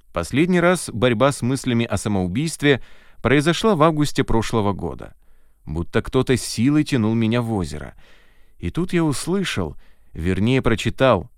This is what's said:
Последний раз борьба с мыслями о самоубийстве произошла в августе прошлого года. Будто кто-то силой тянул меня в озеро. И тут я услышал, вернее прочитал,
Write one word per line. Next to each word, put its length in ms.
Последний 460
раз 300
борьба 420
с 100
мыслями 420
о 140
самоубийстве 840
произошла 540
в 80
августе 420
прошлого 480
года. 420
Будто 340
кто-то 360
силой 480
тянул 300
меня 280
в 100
озеро. 420
И 120
тут 220
я 120
услышал, 720
вернее 500
прочитал, 760